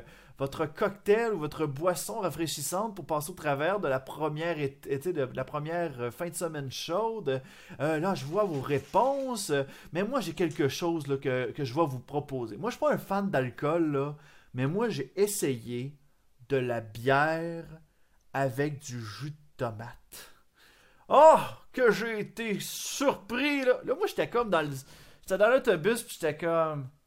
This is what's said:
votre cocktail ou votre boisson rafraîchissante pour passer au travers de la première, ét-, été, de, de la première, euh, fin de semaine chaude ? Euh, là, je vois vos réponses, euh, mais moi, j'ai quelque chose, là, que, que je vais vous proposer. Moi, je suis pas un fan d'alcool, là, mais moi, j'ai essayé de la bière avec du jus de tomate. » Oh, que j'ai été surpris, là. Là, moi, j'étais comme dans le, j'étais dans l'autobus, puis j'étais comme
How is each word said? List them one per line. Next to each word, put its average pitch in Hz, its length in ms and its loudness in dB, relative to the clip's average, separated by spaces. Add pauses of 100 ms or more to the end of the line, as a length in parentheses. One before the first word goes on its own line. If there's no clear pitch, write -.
(380)
votre 139 280 -4
cocktail 214 680 0
ou 180 60 -2
votre 151 260 -2
boisson 175 540 -2
rafraîchissante 175 760 -4
pour 160 120 -12
passer 151 240 -2
au 175 40 -12
travers 156 440 0
de 175 80 -2
la 135 140 0
première, 151 580 -4
ét-, 139 280 -6
été, 139 260 -2
de, 139 120 0
de 120 100 -6
la 131 100 -2
première, 151 560 -4
euh, 120 100 -2
fin 175 180 -8
de 170 60 -10
semaine 151 360 -4
chaude ? 180 680 -2 (380)
Euh, 151 200 0
là, 190 160 2
je 131 100 -6
vois 180 180 0
vos 156 180 -2
réponses, 220 880 0
euh, 143 140 2 (300)
mais 175 100 0
moi, 254 160 -2
j'ai 160 140 -4
quelque 156 340 2
chose, 165 400 -2
là, 139 100 0
que, 127 340 -2
que 147 120 -6
je 120 100 -4
vais 160 120 4
vous 131 140 -4
proposer. 127 580 -6
Moi, 190 120 -4
je 240 60 -4
suis - 60 -12
pas 302 120 4
un - 60 2
fan 196 320 -2
d'alcool, 147 640 2
là, 143 220 0 (380)
mais 127 140 0
moi, 208 220 0
j'ai 202 260 -4
essayé 135 800 -2 (540)
de 139 80 2
la 120 240 0
bière 151 840 0 (680)
avec 139 460 -2
du 123 240 -10
jus 117 280 -10
de 151 40 -14 (220)
tomate. » 117 380 -6 (1160)
Oh, 285 260 12 (360)
que 247 180 4
j'ai 214 280 0
été 202 400 -4
surpris, 269 1080 -2
là. 247 180 4
Là, 254 120 0
moi, 381 100 -2
j'étais 165 240 -2
comme 226 220 0
dans 165 100 4
le, 151 80 -2 (520)
j'étais 185 180 -2
dans 208 100 6
l'autobus, 226 540 4
puis - 180 -14
j'étais 151 160 0
comme 160 500 0 (200)